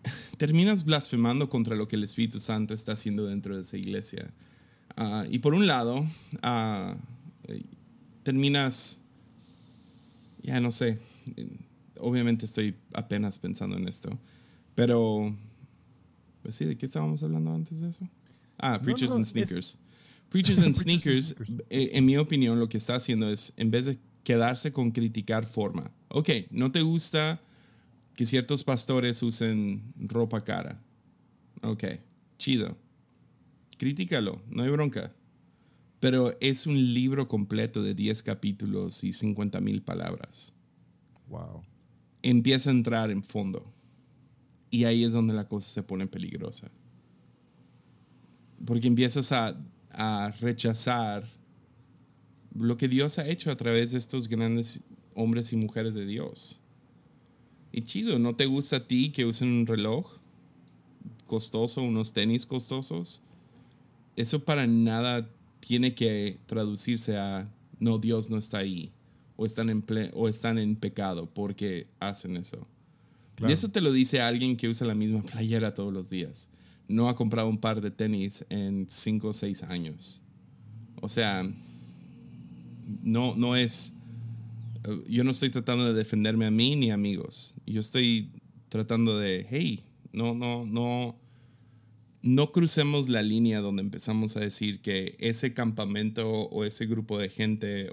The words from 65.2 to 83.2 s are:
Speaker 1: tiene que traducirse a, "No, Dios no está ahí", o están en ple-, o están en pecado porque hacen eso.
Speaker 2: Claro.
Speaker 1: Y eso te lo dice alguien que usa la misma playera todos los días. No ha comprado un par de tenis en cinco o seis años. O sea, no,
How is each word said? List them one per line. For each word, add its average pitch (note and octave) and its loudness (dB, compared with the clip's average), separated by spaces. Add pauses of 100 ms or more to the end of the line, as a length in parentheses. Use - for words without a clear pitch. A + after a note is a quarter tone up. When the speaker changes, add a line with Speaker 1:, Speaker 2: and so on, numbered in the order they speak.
Speaker 1:
tiene B2 2
que G#2 0
traducirse A2 -2
a, G2 -4 (300)
"No, A2+ 2
Dios A2 0
no A2 -2
está G#2+ -4
ahí", F#2+ -4 (440)
o G#2+ -2
están A2+ -2
en A2 0
ple-, A2 -2
o A2+ 2
están A2+ -2
en G#2+ 0
pecado F#2+ -4
porque G2+ -4 (140)
hacen F#2+ -6
eso. F2 -12 (720)
Speaker 2:
Claro. A#2 4
Speaker 1:
Y - 8
eso G3 2
te G3+ 0
lo D3+ 6
dice C3 6
alguien A#2+ 2
que A#2 0
usa A#2 0
la A2 0
misma G#2+ 2
playera A2 0
todos G2+ -4
los F#2+ -6
días. E2+ -6 (400)
No A#2 4
ha B2 2
comprado A2+ 0
un G#2+ 0
par A2 0
de G#2 -2
tenis G2+ -2
en G2 -2
cinco G#2+ -2
o G#2+ -2
seis G2+ -6
años. E2 -8 (800)
O G#2 -6
sea, G2+ 0 (1600)
no, A#2 2